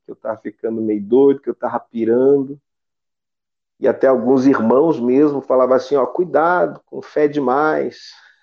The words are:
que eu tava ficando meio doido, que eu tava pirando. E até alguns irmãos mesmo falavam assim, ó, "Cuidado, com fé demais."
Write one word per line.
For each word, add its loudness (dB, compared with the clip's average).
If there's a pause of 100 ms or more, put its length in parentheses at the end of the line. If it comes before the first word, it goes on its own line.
que -18
eu -16
tava -10
ficando -8
meio -4
doido, 2
que -12
eu -4
tava -6
pirando. -2 (1200)
E 0
até 0
alguns 2
irmãos 2
mesmo 0
falavam 2
assim, -2
ó, 2
"Cuidado, -2
com -16
fé -2
demais." -2 (320)